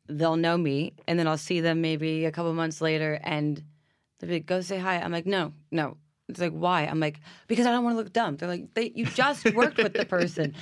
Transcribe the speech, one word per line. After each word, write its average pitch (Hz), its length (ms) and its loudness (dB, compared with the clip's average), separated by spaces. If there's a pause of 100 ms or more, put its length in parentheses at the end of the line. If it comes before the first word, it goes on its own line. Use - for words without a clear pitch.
they'll 160 280 2
know 170 220 4
me, 151 340 0 (160)
and 170 100 2
then 165 80 2
I'll 156 120 0
see 170 220 -2
them 165 200 2
maybe 160 460 0
a 160 60 0
couple 165 220 -2
months 160 280 -2
later, 156 420 0
and 151 400 -2 (540)
they'll 175 100 -10
be 175 60 -2
like, 160 120 -4
"Go 185 140 0
say 185 180 -4
hi." 185 220 0
I'm 175 120 -4
like, 170 140 -4
No, 180 280 0 (160)
no, 151 260 -2 (320)
it's - 120 -10
like, 175 120 0
"Why?" 165 340 2
I'm 160 140 -2
like, 151 200 -2 (280)
"Because 233 180 2
I 240 40 4
don't 240 140 2
wanna 233 120 2
look 214 160 -6
dumb." 196 260 0
They're 170 100 -4
like, 175 260 -8
"They, 233 200 -2
you 226 120 -2
just 269 380 0 (100)
worked 247 220 4
with 214 160 4
the 202 140 0
person." 170 560 0